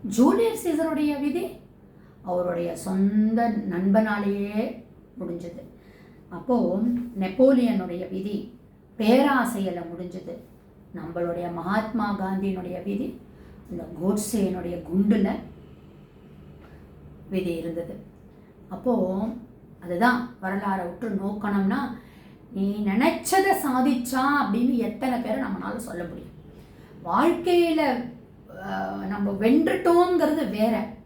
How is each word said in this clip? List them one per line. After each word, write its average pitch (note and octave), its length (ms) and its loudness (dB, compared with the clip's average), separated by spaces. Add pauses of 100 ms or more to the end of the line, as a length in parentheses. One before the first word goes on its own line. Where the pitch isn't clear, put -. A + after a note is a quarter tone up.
ஜூலியஸ் F4+ 640 2
சீசருடைய D4+ 520 0
விதி C#4 280 -2 (760)
அவருடைய F3 520 -2
சொந்த G#3+ 760 2
நண்பனாலேயே G3+ 1300 0 (360)
முடிஞ்சது. E3+ 480 -10 (640)
அப்போ F#3 500 0 (400)
நெப்போலியனுடைய G3 880 4
விதி F#3+ 500 -6 (380)
பேராசையில A3 840 4
முடிஞ்சது. E3+ 560 -10 (580)
நம்மளுடைய E3+ 580 -4
மகாத்மா G3+ 680 -2
காந்தியினுடைய F#3+ 640 -4
விதி G3+ 380 -6 (500)
இந்த - 160 -10 (160)
கோட்சேனுடைய F#3 800 -2
குண்டுல G3 480 2 (2000)
விதி F#3 260 -2
இருந்தது. E3 480 -8 (680)
அப்போ G3 560 0 (580)
அதுதான் A3+ 580 0
வரலாறை F#3+ 400 -2
உற்று G3 420 -6
நோக்கணும்னா, G3+ 540 0 (760)
"நீ G3+ 320 -2
நினைச்சதை E4 680 4
சாதிச்சா" B3+ 680 2 (180)
அப்படின்னு A#3+ 360 2
எத்தனை A#3 420 -2
பேரை A3 240 -2
நம்மளால G3 340 -6
சொல்ல F3 260 -8
முடியும்? - 340 -12 (680)
வாழ்க்கையில, D#4 1000 4 (640)
அஹ், G3 380 -6
நம்ம G3+ 260 -2
வென்றுட்டோங்கிறது D#4+ 1160 4
வேற G#3+ 380 0 (180)